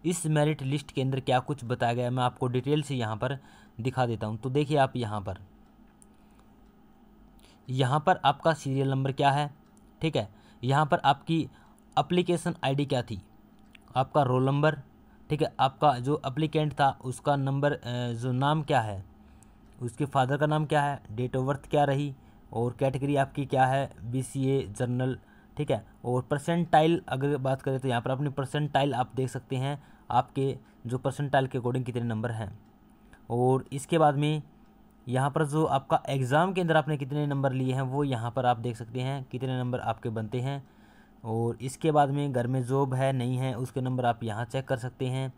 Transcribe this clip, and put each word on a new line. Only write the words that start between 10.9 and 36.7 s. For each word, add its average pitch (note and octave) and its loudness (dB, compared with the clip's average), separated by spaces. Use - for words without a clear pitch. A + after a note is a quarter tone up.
आपकी E3 2
एप्लीकेशन F3 0
आईडी C3+ 0
क्या C3 -2
थी, G#2 -8
आपका C3 2
रोल B2+ 4
नंबर, D3 2
ठीक D#3 0
है, D3+ 0
आपका C3+ 2
जो C#3 0
एप्लीकेंट D3+ 0
था C#3 2
उसका C#3 0
नंबर, C#3 0
अ, A#2+ -4
जो B2 -4
नाम C#3+ 0
क्या C3+ 2
है, G2+ -6
उसके B2 -4
फादर C#3 0
का D3+ 2
नाम D3+ 0
क्या D3 2
है, C#3+ -4
date A#2+ -6
of C3 0
birth C#3 -4
क्या D3 4
रही C#3 0
और A#2+ -2
कैटेगरी C3+ 0
आपकी C3+ 0
क्या C3 4
है, C3+ 0
बीसीए C3 -2
जनरल, B2 -2
ठीक D3+ -2
है, G#2+ -2
और B2 0
परसेंटाइल E3 2
अगर C#3 0
बात C3+ -2
करें C3+ -2
तो C3+ -4
यहाँ A#2+ 0
पर C3 -2
अपनी C#3 -2
परसेंटाइल C#3+ 0
आप A#2+ -2
देख C3 -2
सकते C3 -8
हैं, C#3+ -4
आपके C3 0
जो B2 -2
परसेंटाइल C3+ 0
के C3 -4
according B2 -2
कितने A#2+ -4
नंबर A2+ -2
हैं। A2 -8
और B2+ 4
इसके C#3+ -2
बाद D3 6
में D3 2
यहाँ B2+ 0
पर D#3 2
जो D3+ 2
आपका - 2
एग्जाम C#3 2
के F3+ 0
अंदर D#3+ 4